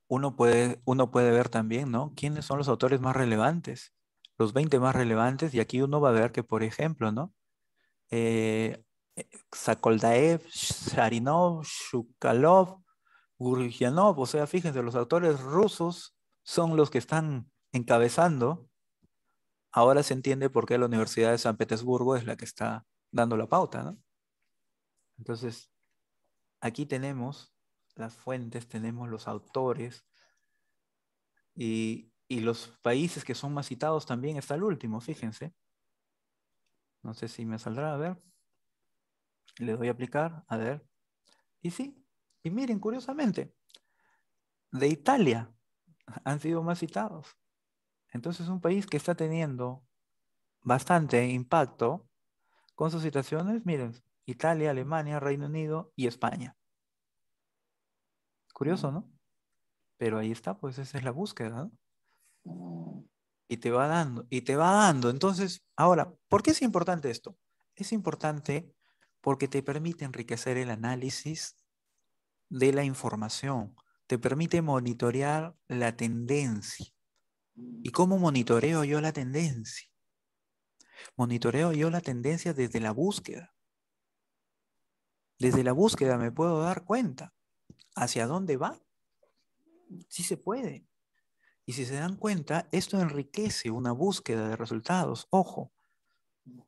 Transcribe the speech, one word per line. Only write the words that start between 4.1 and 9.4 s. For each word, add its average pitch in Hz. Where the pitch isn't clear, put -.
Los 110
veinte 139
más 127
relevantes, 127
y 113
aquí 127
uno 143
va 143
a -
ver 113
que, 123
por 110
ejemplo, 120
¿no? 139
Eh, 113